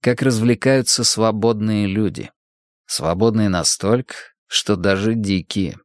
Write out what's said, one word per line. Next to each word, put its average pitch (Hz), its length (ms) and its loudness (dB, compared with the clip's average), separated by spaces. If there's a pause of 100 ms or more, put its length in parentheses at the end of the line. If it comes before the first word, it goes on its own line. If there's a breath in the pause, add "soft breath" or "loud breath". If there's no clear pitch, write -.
как 123 220 0
развлекаются 120 800 2
свободные 107 800 0
люди. 98 440 -2 (560)
Свободные 104 640 0
настолько, 95 640 0 (320)
что - 300 0
даже 98 380 0
дикие. 98 720 -2